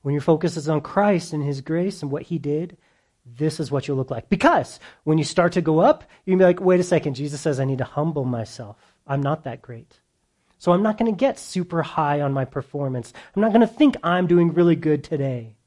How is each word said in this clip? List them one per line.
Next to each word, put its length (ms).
When 140
your 80
focus 340
is 140
on 100
Christ 540
and 100
his 160
grace 420
and 80
what 120
he 160
did, 400
this 340
is 100
what 160
you'll 120
look 120
like. 200
Because 500
when 140
you 60
start 280
to 80
go 200
up, 240
you 80
can 60
be 60
like, 160
"Wait 200
a 40
second, 300
Jesus 280
says 180
I 40
need 140
to 60
humble 400
myself. 520
I'm 160
not 220
that 160
great. 400
So 140
I'm 100
not 140
gonna 160
get 260
super 440
high 400
on 100
my 140
performance. 680
I'm 60
not 100
gonna 140
think 360
I'm 240
doing 280
really 220
good 280
today. 520